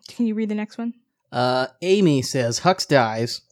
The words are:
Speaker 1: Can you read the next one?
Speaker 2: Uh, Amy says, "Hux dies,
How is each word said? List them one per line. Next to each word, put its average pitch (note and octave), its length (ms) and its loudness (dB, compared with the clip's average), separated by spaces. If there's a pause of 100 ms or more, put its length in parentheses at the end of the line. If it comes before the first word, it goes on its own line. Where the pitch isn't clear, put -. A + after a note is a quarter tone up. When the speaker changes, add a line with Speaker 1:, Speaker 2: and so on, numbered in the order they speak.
Speaker 1:
Can A#3+ 200 -4
you A3 80 -2
read A3 140 -4
the G#3 60 -4
next G#3+ 220 -8
one? A#3 160 -8 (380)
Speaker 2:
Uh, B2+ 360 0 (140)
Amy F3 400 4
says, A#2+ 380 -2
"Hux - 280 0
dies, A#2 540 0 (100)